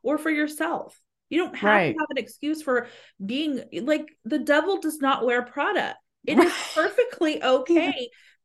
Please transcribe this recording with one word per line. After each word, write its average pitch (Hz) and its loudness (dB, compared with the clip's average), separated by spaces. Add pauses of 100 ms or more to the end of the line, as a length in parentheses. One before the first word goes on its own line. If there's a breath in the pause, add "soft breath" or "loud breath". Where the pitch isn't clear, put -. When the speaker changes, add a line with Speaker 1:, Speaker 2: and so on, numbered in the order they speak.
Speaker 1:
or 294 0
for 311 -2
yourself. - -4 (300)
You 294 -2
don't 359 -2
have - -8
Speaker 2:
Right. 208 4
Speaker 1:
to 320 -4
have 294 -4
an 269 -4
excuse 302 -6
for 240 0 (380 loud breath)
being, 269 -4 (200)
like, 302 0 (180)
the 294 -2
devil 311 0
does 311 -6
not 269 0
wear 247 2
Prada. 302 -4 (300)
It 269 4
is 339 8
Speaker 2:
Right. - - (160)
<laughs> - -12
Speaker 1:
perfectly 330 0
Speaker 2:
Yeah. - -4
Speaker 1:
okay 262 2 (340 soft breath)